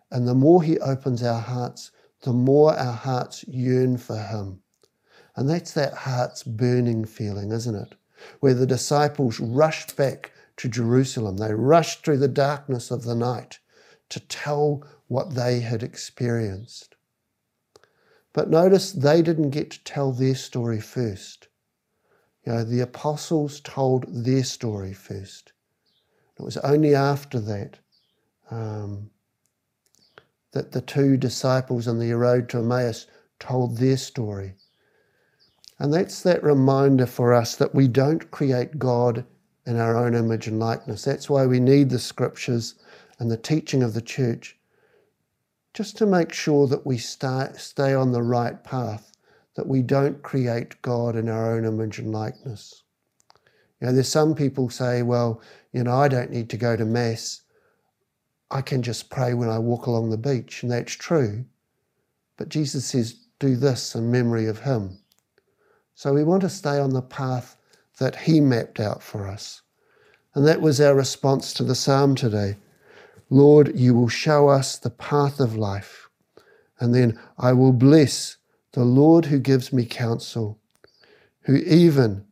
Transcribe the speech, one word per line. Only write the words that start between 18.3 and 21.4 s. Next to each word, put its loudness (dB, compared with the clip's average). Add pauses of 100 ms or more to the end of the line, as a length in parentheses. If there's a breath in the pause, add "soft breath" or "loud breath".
But -2
notice 4
they 4
didn't 0
get -6
to -20
tell -4
their 0
story -6
first. -10 (960)